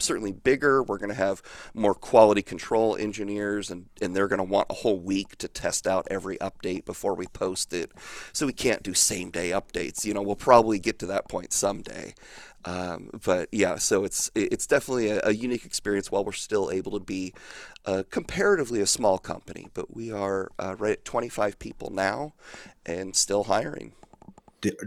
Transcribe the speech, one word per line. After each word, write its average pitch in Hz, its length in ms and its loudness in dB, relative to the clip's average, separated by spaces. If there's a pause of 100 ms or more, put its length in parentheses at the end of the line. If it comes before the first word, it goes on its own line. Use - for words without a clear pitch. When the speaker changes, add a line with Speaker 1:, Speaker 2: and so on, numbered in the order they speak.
Speaker 1:
certainly 101 320 -2
bigger, 135 500 4
we're 104 160 -4
gonna 101 160 -4
have 95 260 0 (320)
more 104 220 4
quality 107 480 8
control 110 540 0
engineers, 104 760 -4
and, 90 160 -12 (160)
and 92 140 -2
they're 98 120 4
gonna 95 140 0
want 98 280 2
a - 40 -8
whole 104 240 0
week 98 400 -4
to - 80 -8
test - 400 -4
out 92 240 0
every 95 280 -6
update 95 460 -6
before 98 300 -4
we 90 140 -6
post - 440 -6
it. 87 200 -4 (400)
So - 120 -2
we 131 80 0
can't - 300 0
do 95 100 -6
same 90 380 0
day 87 200 -4
updates. 87 540 -4
You 104 100 -2
know, 101 80 -2
we'll 101 120 -2
probably 113 460 8
get 107 180 -2
to - 80 -6
that 95 220 -4
point - 240 -8
someday. - 640 -4 (500)
Um, 90 460 -6 (140)
but 90 260 2
yeah, 92 240 2
so 98 300 2
it's, - 320 -4
it, 104 160 2
it's - 160 -2
definitely 127 400 2
a, 104 160 0
a 107 100 4
unique 120 300 -4
experience - 480 -2
while 98 120 2
we're 101 60 -6
still 95 400 -2
able 95 220 -4
to 101 80 -4
be, 92 340 -6 (520)
uh, 95 220 0
comparatively 170 720 2
a 101 60 2
small 98 320 4
company, - 560 -12
but - 180 -8
we 113 200 -10
are, 98 480 -2
uh, 95 180 -6
right 104 140 2
at - 120 -6
twenty-five 117 540 -2
people - 320 -10
now 104 440 -2 (520)
and 95 300 -6
still 101 260 2
hiring. 107 520 -2 (640)
Speaker 2:
D-, - 260 -2